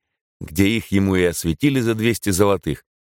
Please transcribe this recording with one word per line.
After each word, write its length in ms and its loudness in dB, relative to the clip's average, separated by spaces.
где 280 0
их 200 -2
ему 280 0
и 80 2
осветили 560 -2
за 140 0
двести 360 -2
золотых, 540 0